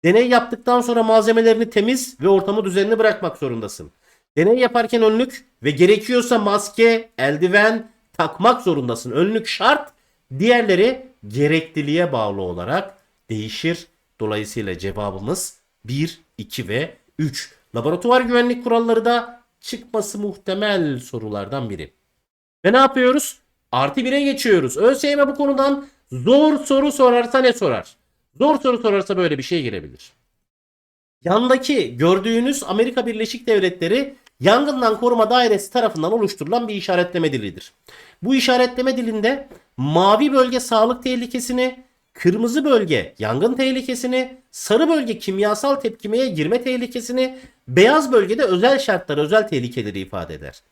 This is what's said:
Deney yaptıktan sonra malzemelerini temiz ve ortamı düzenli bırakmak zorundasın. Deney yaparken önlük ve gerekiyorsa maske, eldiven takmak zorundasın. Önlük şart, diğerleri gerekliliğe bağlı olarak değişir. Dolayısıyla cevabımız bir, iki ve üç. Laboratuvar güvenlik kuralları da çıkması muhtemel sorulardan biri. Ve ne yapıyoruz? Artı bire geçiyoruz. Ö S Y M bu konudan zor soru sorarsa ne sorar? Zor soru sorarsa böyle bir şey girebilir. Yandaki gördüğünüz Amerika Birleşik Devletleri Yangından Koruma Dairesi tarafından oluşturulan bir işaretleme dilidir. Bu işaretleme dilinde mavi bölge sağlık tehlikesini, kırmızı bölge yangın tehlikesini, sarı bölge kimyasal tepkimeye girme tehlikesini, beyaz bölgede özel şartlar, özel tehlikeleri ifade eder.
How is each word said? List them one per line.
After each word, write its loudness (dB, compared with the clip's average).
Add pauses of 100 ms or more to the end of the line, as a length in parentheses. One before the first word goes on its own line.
Deney 4
yaptıktan 2
sonra 0
malzemelerini 4
temiz -2
ve 2
ortamı 2
düzenli 0
bırakmak 0
zorundasın. -8 (460)
Deney 4
yaparken 0
önlük 0 (180)
ve 0
gerekiyorsa 2
maske, 0
eldiven 0 (220)
takmak 0
zorundasın. -4
Önlük -2
şart, -2 (480)
diğerleri 2 (200)
gerekliliğe -2
bağlı -4
olarak -6 (320)
değişir. -6 (320)
Dolayısıyla -6
cevabımız -8 (280)
bir, -6 (180)
iki -12
ve -6 (220)
üç. -8 (220)
Laboratuvar 0
güvenlik 0
kuralları 0
da -2 (160)
çıkması -8
muhtemel -4
sorulardan -8
biri. -12 (720)
Ve 4
ne 6
yapıyoruz? 2 (320)
Artı -2
bire 0
geçiyoruz. 0
Ö 4
S -4
Y 0
M 2
bu -6
konudan 0 (240)
zor 4
soru 0
sorarsa 2
ne 4
sorar? -4 (440)
Zor 4
soru 0
sorarsa 0
böyle 0
bir -8
şey -4
girebilir. -10 (1120)
Yandaki 0
gördüğünüz 0
Amerika -2
Birleşik -6
Devletleri 0 (240)
Yangından 2
Koruma 2
Dairesi 2
tarafından 0
oluşturulan -2
bir -6
işaretleme -2
dilidir. -8 (520)
Bu 0
işaretleme 0
dilinde -2 (300)
mavi 2
bölge 2
sağlık 0
tehlikesini, -4 (300)
kırmızı 0
bölge 0
yangın 0
tehlikesini, -4 (140)
sarı 0
bölge -2
kimyasal -2
tepkimeye -4
girme -2
tehlikesini, -6 (280)
beyaz 4
bölgede 2
özel 2
şartlar, -2
özel 2
tehlikeleri -6
ifade -10
eder. -16 (100)